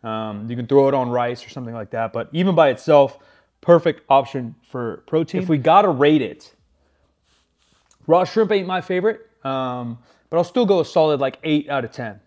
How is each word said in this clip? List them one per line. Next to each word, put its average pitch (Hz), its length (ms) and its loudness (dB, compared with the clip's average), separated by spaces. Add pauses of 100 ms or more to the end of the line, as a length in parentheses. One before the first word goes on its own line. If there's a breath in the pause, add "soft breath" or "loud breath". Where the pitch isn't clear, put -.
Um, 110 460 -8
you 120 60 -8
can 120 120 -10
throw 139 200 4
it 139 60 2
on 127 160 -2
rice 123 360 -4
or - 40 -20
something 120 240 -14
like 110 180 -12
that. 113 200 -6
But 113 200 -8
even 180 240 0
by 156 140 6
itself, 139 500 2 (420 soft breath)
perfect 170 480 4
option 131 460 0 (120)
for 120 400 -10
protein. 165 340 -2
If 180 80 -6
we 156 80 2
gotta 175 320 4
rate 143 320 2
it, - 320 -12 (1500)
raw 170 160 4
shrimp 214 280 -2
ain't 190 160 -2
my 185 140 -6
favorite, 190 400 -4 (220)
um, 123 560 -8 (300 soft breath)
but 165 80 -2
I'll 175 60 2
still 240 220 0
go 190 140 2
a 156 60 0
solid, 156 340 0
like, 135 240 -6
eight 151 260 -2
out 135 160 -4
of 113 60 -14
ten. 107 360 -12